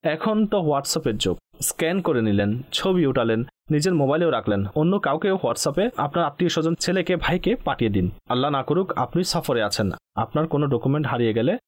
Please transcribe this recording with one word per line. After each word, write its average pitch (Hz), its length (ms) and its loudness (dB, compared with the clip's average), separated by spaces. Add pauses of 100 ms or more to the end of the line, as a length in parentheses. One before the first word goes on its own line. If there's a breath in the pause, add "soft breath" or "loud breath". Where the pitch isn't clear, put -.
এখন 214 440 0
তো 202 140 2
WhatsApp-এর 143 560 0
যুগ, 90 200 -2 (240)
স্ক্যান 175 400 -2
করে 151 200 0
নিলেন, 104 500 0
ছবি 185 340 2
উঠালেন, 117 380 2 (280)
নিজের 156 220 2
মোবাইলেও 156 360 2
রাখলেন, 107 360 0 (100)
অন্য 170 240 2
কাউকেও 190 360 0
WhatsApp-এ 165 640 0
আপনার 156 280 -2
আত্মীয় 156 240 0
স্বজন, 165 260 0
ছেলেকে, 180 400 0
ভাইকে 180 400 0
পাঠিয়ে 117 360 -2
দিন। 92 200 2 (180)
আল্লাহ 127 220 0
না 135 120 -2
করুক, 185 320 0
আপনি 165 280 -2
সফরে 143 400 -2
আছেন, 101 280 0 (240)
আপনার 151 320 -2
কোনো 147 200 0
ডকুমেন্ট 135 400 0
হারিয়ে 117 260 0
গেলে 131 240 0 (100)